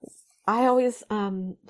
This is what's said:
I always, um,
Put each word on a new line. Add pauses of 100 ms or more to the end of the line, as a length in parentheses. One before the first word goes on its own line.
(480)
I
always,
um, (120)